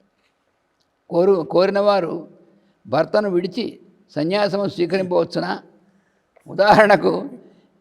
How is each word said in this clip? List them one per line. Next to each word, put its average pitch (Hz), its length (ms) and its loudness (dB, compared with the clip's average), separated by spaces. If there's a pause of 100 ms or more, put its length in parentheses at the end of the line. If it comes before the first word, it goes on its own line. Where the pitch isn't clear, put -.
(1080)
కోరు-, 175 360 2
కోరినవారు 185 800 0 (600)
భర్తను 165 420 -2
విడిచి 180 500 -6 (360)
సన్యాసము 190 520 -2
స్వీకరింపవచ్చునా? 175 960 -4 (840)
ఉదాహరణకు, 190 840 4 (520)